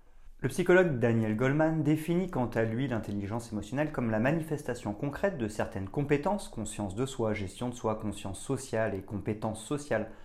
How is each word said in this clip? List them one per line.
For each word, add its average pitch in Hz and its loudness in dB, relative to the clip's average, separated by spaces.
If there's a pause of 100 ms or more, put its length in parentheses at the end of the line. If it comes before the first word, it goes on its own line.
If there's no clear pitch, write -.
(400)
Le 123 0
psychologue 180 6
Daniel 113 4
Goleman 151 4
définit 165 2
quant 123 0
à 113 2
lui 113 0
l'intelligence 107 -4
émotionnelle 139 -2
comme 120 0
la 110 2
manifestation 139 0
concrète 143 -2
de 113 -2
certaines 98 -4
compétences, 147 0
conscience 101 -6
de 123 0
soi, 113 0
gestion 101 -6
de 120 -6
soi, 110 -2
conscience 104 -6
sociale 113 -2
et 95 -4
compétences 107 -4
sociales, 123 -2 (140)